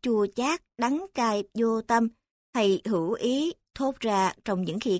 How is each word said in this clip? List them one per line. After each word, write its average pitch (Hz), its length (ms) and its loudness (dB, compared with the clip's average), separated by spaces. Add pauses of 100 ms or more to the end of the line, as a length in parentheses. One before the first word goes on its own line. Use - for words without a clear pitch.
chua 214 340 0
chát, 294 260 -2 (160)
đắng 277 360 0
cay, 220 300 0 (100)
vô 226 280 0
tâm 226 260 2 (460)
hay 202 320 2
hữu 190 280 0
ý 277 400 0 (220)
thốt 269 240 -4
ra 196 340 0 (120)
trong 185 180 -2
những 165 160 -4
khi 196 200 0